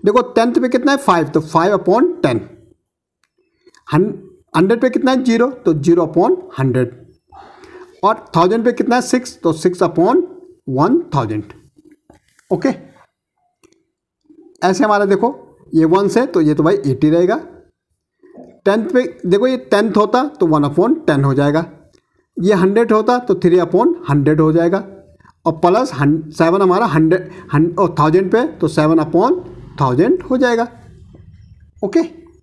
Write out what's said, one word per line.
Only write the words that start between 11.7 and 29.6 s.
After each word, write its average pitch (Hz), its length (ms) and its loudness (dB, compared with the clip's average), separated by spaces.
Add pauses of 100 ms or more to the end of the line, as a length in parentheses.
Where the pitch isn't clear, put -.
ओके। 196 180 -2 (1900)
ऐसे 185 220 0
हमारा 208 200 2
देखो 202 300 0 (400)
ये 160 120 4
वन 190 220 2
से, 233 180 0
तो 196 140 -2
ये 151 140 2
तो 151 80 -2
भाई 175 240 2
एटी 139 240 0
रहेगा, 180 300 0 (1200)
टेंथ 208 260 0
पे 254 120 2 (240)
देखो 202 200 2
ये 262 100 0 (140)
टेंथ 208 260 2
होता 214 280 2 (160)
तो 180 60 2
वन 147 220 2
upon 190 260 0 (140)
ten 139 160 0
हो 139 100 0
जाएगा, 143 300 0 (720)
ये 196 180 2
हंड्रेड 202 380 2
होता 220 260 2
तो 247 180 -2
थ्री 180 240 2
upon 220 340 0 (160)
हंड्रेड 147 300 2
हो 156 120 2
जाएगा, 170 320 0 (640)
और 165 80 0
प्लस 214 400 0
हन-, 147 280 0 (100)
सेवन 175 300 0
हमारा 190 240 2
हंड्रेड, 160 440 0 (240)
हन-, 170 240 0
और 180 200 0
थाउजेंड 170 340 2
पे 233 200 2
तो - 160 -4
सेवन 160 320 2
upon 185 400 0 (400)